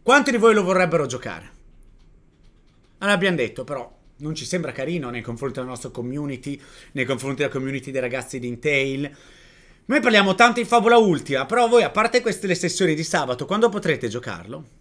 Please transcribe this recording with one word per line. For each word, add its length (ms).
Quanti 300
di 80
voi 160
lo 80
vorrebbero 420
giocare? 560
Non 120
l'abbiamo 260
detto, 280
però 360
non 180
ci 80
sembra 260
carino 400
nei 120
confronti 340
della 100
nostra 220
community, 720
nei 120
confronti 340
della 120
community 400
dei 100
ragazzi 380
di 80
Intel. 640
Noi 140
parliamo 380
tanto 240
di 60
Fabula 300
Ultima, 480
però 220
voi, 160
a 80
parte 300
queste 260
le 80
sessioni 400
di 80
sabato, 440
quando 220
potrete 380
giocarlo? 600